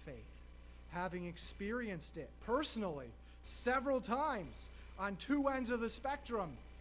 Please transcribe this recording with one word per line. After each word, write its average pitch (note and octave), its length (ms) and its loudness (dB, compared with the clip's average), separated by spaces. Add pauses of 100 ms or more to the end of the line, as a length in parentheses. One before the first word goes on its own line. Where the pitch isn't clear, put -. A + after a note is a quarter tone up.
faith, C3+ 100 -8 (760)
having F3+ 340 0
experienced G3+ 880 -4
it C#3+ 140 -6 (160)
personally G#3 640 2 (360)
several C4 560 4
times A3+ 720 2 (300)
on G3 160 2
two C#4 320 4
ends C4 240 4
of A#3+ 80 4
the A3+ 100 2
spectrum, A#3 680 0 (260)